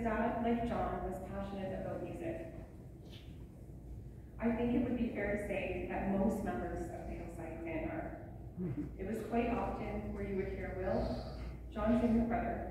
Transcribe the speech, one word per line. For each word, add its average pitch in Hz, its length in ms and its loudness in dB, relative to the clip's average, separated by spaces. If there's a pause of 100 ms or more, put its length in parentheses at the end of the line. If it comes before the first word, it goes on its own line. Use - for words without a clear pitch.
dad, 233 400 4
like 233 240 4
John, 185 320 2 (100)
was 190 60 -2 (160)
passionate 196 480 -4
about - 240 -2
music. - 420 -4 (1900)
I 226 100 4
think 240 260 2
it - 80 6
would - 120 0
be - 120 2
fair 202 280 0
to - 120 -2
say 180 420 0
that 190 260 2
most - 280 4
members - 380 -2
of - 260 -6
the - 100 -4
Hillside - 440 -6
Clan 320 280 -2
are. - 260 -4 (800)
It 190 100 -4
was 220 100 0 (120)
quite 240 200 4
often 214 640 0
where 202 100 -2
you 196 120 0
would 190 120 2
hear - 300 -2
Will, 190 380 2 (580)
John's 233 280 6
younger 226 240 8
brother, - 440 2